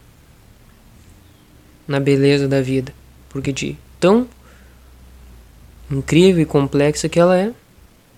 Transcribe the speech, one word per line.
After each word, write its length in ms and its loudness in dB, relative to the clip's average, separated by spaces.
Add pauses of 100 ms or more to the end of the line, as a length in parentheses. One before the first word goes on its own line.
(1900)
na 120 -2
beleza 480 2
da 140 0
vida. 320 -4 (360)
Porque 220 -6
de 260 -8 (220)
tão 280 2 (1600)
incrível 500 2
e 40 0
complexa 600 -2
que 120 -2
ela 180 2
é, 140 -2 (680)